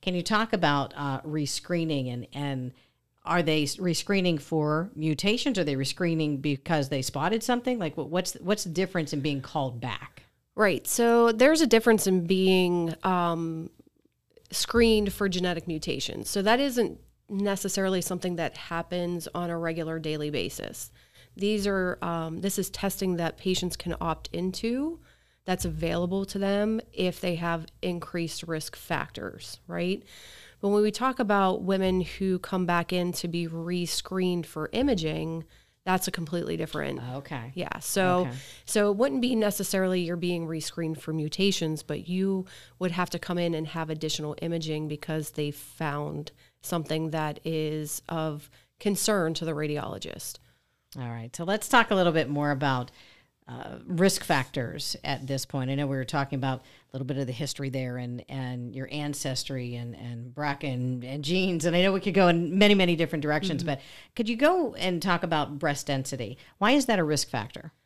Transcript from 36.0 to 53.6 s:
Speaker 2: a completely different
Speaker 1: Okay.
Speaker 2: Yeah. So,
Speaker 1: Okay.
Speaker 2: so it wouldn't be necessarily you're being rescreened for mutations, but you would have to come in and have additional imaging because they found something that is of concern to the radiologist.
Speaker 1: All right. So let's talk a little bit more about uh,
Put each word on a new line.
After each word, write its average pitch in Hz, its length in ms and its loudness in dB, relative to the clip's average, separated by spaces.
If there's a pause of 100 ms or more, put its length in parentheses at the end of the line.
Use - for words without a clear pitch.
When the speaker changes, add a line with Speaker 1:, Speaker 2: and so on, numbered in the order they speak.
Speaker 2:
a 190 40 -4
completely 170 460 -4
different 151 420 -4 (140)
Speaker 1:
Okay. 131 400 -10
Speaker 2:
Yeah. - 260 -6
So, 180 420 2
Speaker 1:
Okay. 180 100 -2 (340)
Speaker 2:
so 208 240 4
it 202 80 2
wouldn't 269 240 2
be 247 140 2
necessarily 190 680 2
you're 175 160 -2
being 170 300 0
rescreened 160 520 -4
for 160 140 -6
mutations, 160 720 0
but 156 260 -6
you 185 360 0 (340)
would 180 120 0
have 175 200 0
to 170 80 -4
come 175 180 -4
in 170 160 2
and 160 140 -2
have 160 240 -6
additional 156 500 -4
imaging 156 460 -4
because 151 440 -4
they 147 200 -2
found 147 800 -6 (300)
something 160 500 -2
that 156 340 -2
is 156 640 -2
of 156 400 -4 (300)
concern 190 560 2
to 160 100 -6
the 160 60 -2
radiologist. - 880 -6 (580)
Speaker 1:
All 123 120 -8
right. 117 260 -10
So 170 80 -8
let's 196 260 -2
talk 226 220 6
a 208 40 6
little 175 180 6
bit 151 160 2
more 147 200 0
about 135 400 0 (580)
uh, - 380 -12